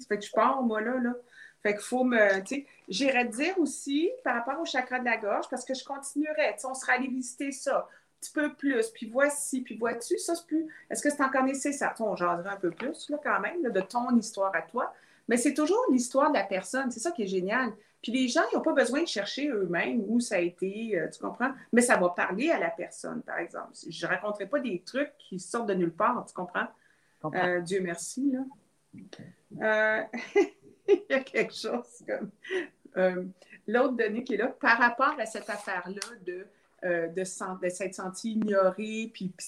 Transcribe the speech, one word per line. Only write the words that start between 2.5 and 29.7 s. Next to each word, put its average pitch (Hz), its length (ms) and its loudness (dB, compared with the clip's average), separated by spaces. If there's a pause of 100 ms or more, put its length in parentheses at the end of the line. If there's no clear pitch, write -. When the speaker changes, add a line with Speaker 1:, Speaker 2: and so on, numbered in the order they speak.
Speaker 1:
sais, 285 120 -6 (220)
j'irais 247 400 2
te 208 60 -8
dire 339 240 0
aussi, 311 540 0 (100)
par 247 140 0
rapport 262 240 -4
au 330 40 -4
chakra 254 360 -2
de 240 40 -4
la 233 120 2
gorge, 214 340 -2
parce 247 140 -4
que 262 100 -4
je 262 100 -6
continuerais, 294 680 -2
tu - 60 -12
sais, 262 80 -8
on 262 60 -6
serait - 200 -2
allé 254 140 0
visiter 262 420 -6
ça, - 380 0
un - 320 -20
petit - 120 -14
peu 294 220 0
plus, 240 360 0
puis 214 200 -12
voici, 269 520 -2
puis 214 140 -12
vois-tu, 240 420 -4
ça, 339 180 -4
c'est - 100 -14
plus, 311 200 -2 (220)
est-ce - 140 -4
que 294 80 2
c'est 285 120 0
encore 262 200 2
nécessaire ? 269 520 -2
Tu 226 100 -6
sais, 214 40 0
on 185 60 -2
jaserait 175 360 0
un 196 60 -6
peu 190 140 0
plus, 262 400 -8
là, 294 120 -2
quand 208 180 2
même, 330 240 -4
là, 233 60 0
de 190 100 2
ton 240 360 2
histoire 196 380 0
à 160 80 0
toi, 269 320 -4 (340)
mais 233 80 4
c'est 277 180 2
toujours 359 360 4
l'histoire 269 400 4
de 269 80 4
la 165 60 2
personne, 254 460 -2
c'est - 100 -8
ça 349 120 -2
qui 247 100 -4
est 190 60 -2
génial. 196 440 0 (300)
Puis - 80 -6
les 254 160 2
gens, 262 140 2 (100)
ils 415 60 2
n'ont 226 60 0
pas 320 100 2
besoin 269 300 4
de 339 40 2
chercher 240 420 -4
eux-mêmes 208 600 0
où 233 100 4
ça 233 180 0
a - 20 4
été, 196 600 0
euh, 160 100 0
tu - 120 -14
comprends ? 208 300 -2 (220)
Mais 240 100 8
ça 226 160 6
va 180 100 6
parler 202 420 2
à 277 80 4
la 170 120 2
personne, 165 520 -8
par 165 160 -6
exemple. - 300 -8 (200)
Je 170 180 -6
raconterai 190 400 -2
pas 285 120 0
des 214 220 -2
trucs 285 380 -4
qui - 200 -10
sortent 226 300 -4
de 196 60 0
nulle 170 180 2
part, 214 340 0
tu - 80 -18
comprends ? 190 320 -4 (520)
Speaker 2:
Je - 40 -12
comprends. 175 240 0
Speaker 1:
Euh, 180 140 2
Dieu 180 220 -2
merci, 254 500 -2
là. 254 80 0 (1200)
Euh, 214 400 4 (320)